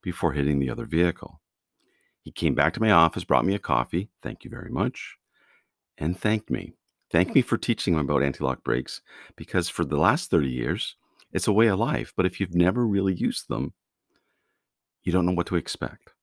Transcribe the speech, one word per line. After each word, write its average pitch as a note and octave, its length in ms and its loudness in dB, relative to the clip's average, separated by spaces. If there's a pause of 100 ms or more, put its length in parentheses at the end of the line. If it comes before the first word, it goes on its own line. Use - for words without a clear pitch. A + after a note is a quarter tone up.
before F2 320 -2
hitting C#2+ 260 2
the C2+ 100 0
other A#1 160 -6
vehicle. - 560 -2 (800)
He - 100 -14
came D2+ 220 0
back C#2+ 200 2
to G2+ 80 -4
my A2 100 4
office, E2 320 4
brought B1+ 220 2
me F#2+ 100 0
a - 40 -4
coffee, D2+ 500 -2 (120)
thank - 220 -10
you - 60 -16
very - 200 -12
much, B2 480 -4 (800)
and E2 220 -2
thanked G#2+ 300 -2
me. - 240 -4 (380)
Thanked F2 220 2
me B2 80 4
for A#2+ 160 -2
teaching - 380 -2
him D#2 60 2
about C#2 200 0
anti-lock C2+ 420 -2
brakes, A#1+ 380 -4 (340)
because - 320 -2
for - 160 -4
the C#2+ 140 -2
last G#2 320 2
thirty D2 200 2
years, B1+ 460 -4 (360)
it's - 160 -2
a G#2+ 60 2
way A2 140 6
of F#2+ 120 2
life. - 360 -2
But F#2 120 2
if F2+ 120 -4
you've F2+ 140 -2
never F#2+ 320 4
really G2 300 0
used - 320 -4
them, C2 260 -4 (1300)
you F2 80 0
don't F2+ 140 4
know F2+ 60 2
what F2 160 0
to F#2 80 -2
expect. - 680 -6